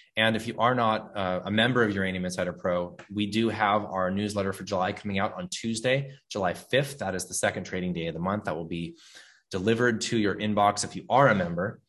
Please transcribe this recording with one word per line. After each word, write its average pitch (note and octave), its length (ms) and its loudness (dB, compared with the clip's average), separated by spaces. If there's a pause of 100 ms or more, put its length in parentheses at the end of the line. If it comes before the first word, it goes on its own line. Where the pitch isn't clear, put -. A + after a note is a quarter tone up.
(160)
And A2 200 4
if G#2+ 120 -4
you A#2 100 -6
are A#2+ 180 4
not, A2 420 0
uh, F#2 280 -2
a G2+ 60 -4
member A#2 320 4
of G#2 100 2
Uranium F#2+ 320 -2
Insider F2+ 280 -2
Pro, F2 440 -2 (160)
we G#2 120 0
do A2 240 2
have G#2 340 2
our F#2 260 -2
newsletter G2 440 -2
for - 100 -10
July F#2+ 300 -2
coming G2+ 260 -4
out G#2 140 0
on F2+ 160 -8
Tuesday, B2+ 600 -2 (180)
July F#2 240 0
fifth. - 460 -2
That F#2+ 140 -2
is F2+ 140 -6
the - 60 -14
second G2+ 320 -2
trading F2+ 280 -4
day E2 140 -4
of E2 60 -4
the D#2+ 60 -8
month. G2 260 -2
That D#2 100 -4
will E2 100 -6
be E2 300 -8 (560)
delivered A2+ 500 2
to - 160 -2
your G2+ 180 2
inbox G#2 480 2
if - 120 -8
you F#2+ 140 -8
are C3 180 8
a A2 80 6
member, F2+ 540 -2